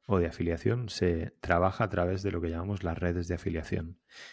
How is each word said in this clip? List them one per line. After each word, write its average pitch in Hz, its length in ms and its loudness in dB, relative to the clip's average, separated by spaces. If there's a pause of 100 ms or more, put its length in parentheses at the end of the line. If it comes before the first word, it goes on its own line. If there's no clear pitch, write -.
o 98 120 4
de 85 80 4
afiliación 98 600 0
se 85 520 0
trabaja 92 420 4
a 104 60 0
través 92 340 0
de 101 80 0
lo 87 100 -4
que 82 80 -2
llamamos 90 340 -4
las 82 140 -2
redes 87 300 0
de 87 80 0
afiliación, 82 640 -4 (340)